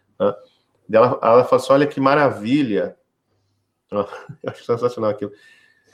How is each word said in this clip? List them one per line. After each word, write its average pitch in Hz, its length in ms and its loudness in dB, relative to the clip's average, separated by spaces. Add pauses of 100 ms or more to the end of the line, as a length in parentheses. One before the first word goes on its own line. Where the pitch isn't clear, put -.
(200)
né? 101 160 0 (540)
Daí 107 120 4
ela, 127 200 2
ela 120 240 4
fala 127 160 2
assim, - 100 -4
"Olha 143 160 4
que 139 140 -6
maravilha." 123 960 0 (920)
<laughs> - 20 -14
Eu 101 140 -4 (420)
acho - 180 -14
sensacional 117 460 -2
aquilo. 101 200 -10 (640)